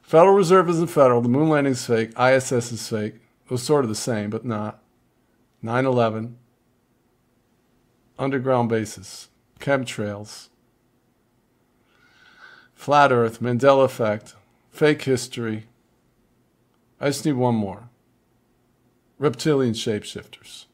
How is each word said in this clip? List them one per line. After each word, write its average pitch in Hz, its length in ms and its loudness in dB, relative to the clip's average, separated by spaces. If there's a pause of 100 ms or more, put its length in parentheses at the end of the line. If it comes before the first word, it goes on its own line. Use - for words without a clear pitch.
Federal 180 340 6
Reserve 185 360 4
isn't 170 200 -2
federal. 123 320 4
The 120 60 0
moon 143 200 2
landing 143 240 0
is 123 120 -6
fake. 113 300 -2
I 127 200 2
S 131 180 0
S 120 180 -4
is 113 180 -12
fake. 110 260 -6 (320)
It - 40 -16
was 123 140 -6
sort 147 200 2
of 113 40 -2
the 107 80 -4
same, 107 340 -4
but 113 140 -8
not. 107 360 -8 (800)
Nine 120 260 -2
eleven. 117 500 -2 (1800)
Underground 131 520 -2
bases. 107 600 -8 (300)
Chemtrails. 107 920 -6 (2250)
Flat 143 360 4
Earth. 117 320 0
Mandela 131 440 4
effect. 110 500 -4 (340)
Fake 151 320 0
history. 117 640 -4 (1300)
I 139 80 -2
just 139 160 -6
need 156 80 0
one 123 240 0
more. 101 320 -8 (1300)
Reptilian 139 560 0
shapeshifters. - 1000 -8